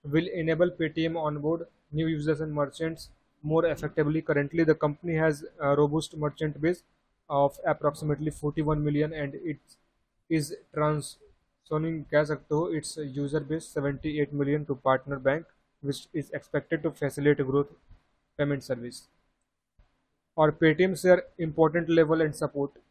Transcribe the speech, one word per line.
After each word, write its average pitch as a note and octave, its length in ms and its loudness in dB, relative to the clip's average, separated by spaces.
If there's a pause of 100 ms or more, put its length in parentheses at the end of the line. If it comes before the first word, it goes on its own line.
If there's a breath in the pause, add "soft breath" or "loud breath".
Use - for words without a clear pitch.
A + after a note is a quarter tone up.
will D#3 220 0
enable E3+ 440 2
Paytm D#3+ 460 -2
onboard D#3 500 -2 (260)
new D#3 140 0
users D3+ 340 0
and D#3 120 -6
merchants D3 560 -4 (340)
more D#3+ 240 2
effectively. D#3 560 0
Currently, C#3+ 420 0
the D#3 100 4
company D#3 400 -2
has D#3 300 0 (160)
a C#3+ 160 2
robust D3 400 0
merchant D3 440 -6
base E3+ 220 0 (460)
of C#3+ 380 2
approximately D3+ 640 -2
forty-one D3+ 540 -2
million D3 280 0
and D3 220 -6
it D#3 240 -8 (680)
is D#3+ 260 -2 (200)
transferring, D3+ 1400 -4
कह D3 120 6
सकते D3+ 300 -4
हो, D#3+ 120 2 (120)
its - 180 -8
user C#3+ 440 -4
base D#3 260 -4
seventy-eight C#3+ 680 -2
million C#3+ 340 0
to C#3+ 80 -2
partner C3 440 0
bank, C3+ 280 0 (340)
which C#3 320 -6
is D3 180 -6
expected D3+ 520 -4
to D#3+ 80 -2
facilitate C#3+ 560 0
growth C#3+ 260 0 (680)
payment C#3+ 260 -2
service. A#2+ 440 -10 (1300)
और D#3 220 4
Paytm E3 400 4
share F3+ 220 6 (160)
important D#3+ 500 2
level E3 340 4
and D3+ 120 0
support. C#3+ 360 -4 (200)